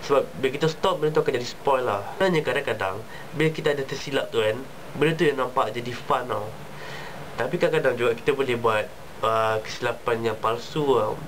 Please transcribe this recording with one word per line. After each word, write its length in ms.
sebab 160
bila 160
kita 160
stop, 320
benda 120
tu 120
akan 80
jadi 160
spoil 320
lah. 320
Sebenarnya 320
kadang-kadang, 500
bila 160
kita 240
ada 80
tersilap 480
tu, 80
kan, 160
benda 240
tu 80
yang 160
nampak 320
jadi 160
fun 400
tau. 160
Tapi 240
kadang-kadang 400
juga 160
kita 240
boleh 160
buat, 320
uh, 400
kesilapan 640
yang 80
palsu 560
tau. 340